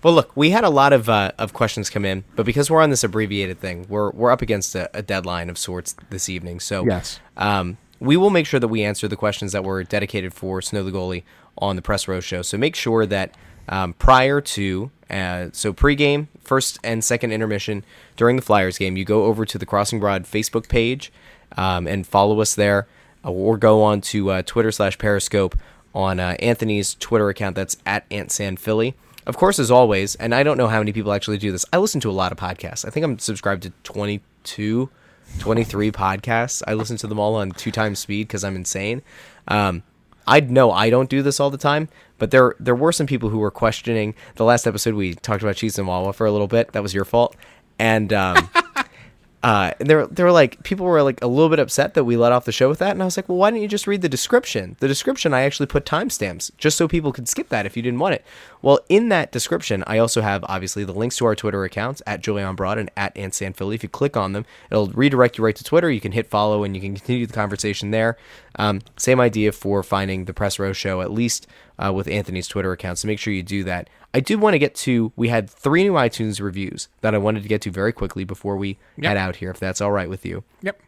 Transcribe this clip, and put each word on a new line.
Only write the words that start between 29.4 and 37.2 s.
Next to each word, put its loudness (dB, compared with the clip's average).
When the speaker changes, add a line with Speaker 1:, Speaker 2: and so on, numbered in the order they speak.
Speaker 1:
as 4
always, 6
and -2
I 4
don't 2
know 4
how 2
many 0
people -2
actually -2
do -4
this, -4
I 2
listen 0
to -2
a -4
lot -2
of -10
podcasts. -10
I -10
think -4
I'm -2
subscribed -4
to -12
twenty-two, -6
twenty-three 0
podcasts. -2
I -4
listen -4
to -8
them -6
all 0